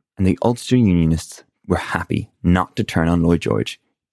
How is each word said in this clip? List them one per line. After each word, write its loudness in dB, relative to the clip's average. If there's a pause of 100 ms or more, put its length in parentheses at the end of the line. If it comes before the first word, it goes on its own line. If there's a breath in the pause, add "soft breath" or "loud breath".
(180)
and 0
the 2
Ulster -2
Unionists 0 (200)
were 0
happy -6 (140)
not 2
to -2
turn -2
on 2
Lloyd 2
George -4 (340)